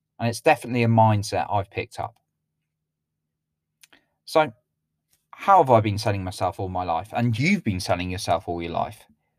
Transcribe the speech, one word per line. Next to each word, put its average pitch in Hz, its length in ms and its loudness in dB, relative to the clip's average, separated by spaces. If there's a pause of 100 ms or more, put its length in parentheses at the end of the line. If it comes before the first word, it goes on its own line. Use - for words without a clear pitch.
(180)
And 117 100 -4
it's 113 140 -8
definitely 127 400 4
a 117 60 2
mindset 110 600 4
I've 98 200 -4
picked - 280 -10
up. - 180 -10 (2000)
So, 151 260 0 (800)
how 190 320 4
have 131 80 2
I 113 100 6
been 104 180 -2
selling 101 240 -4
myself 92 380 -6
all 95 80 -6
my 90 160 -6
life? 85 280 -4
And 117 260 -2
you've 175 260 0
been 92 160 -4
selling 90 300 -4
yourself 90 360 -4
all 85 160 -8
your 82 100 -8
life. - 320 -6 (340)